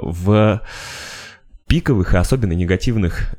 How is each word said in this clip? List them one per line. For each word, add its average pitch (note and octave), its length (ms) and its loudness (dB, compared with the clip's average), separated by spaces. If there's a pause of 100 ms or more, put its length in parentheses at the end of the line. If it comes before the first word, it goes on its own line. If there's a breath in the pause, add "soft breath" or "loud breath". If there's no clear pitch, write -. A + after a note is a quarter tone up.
в G#2 600 2 (1040 loud breath)
пиковых - 480 2
и - 20 6
особенно G2 380 2
негативных, F#2 840 0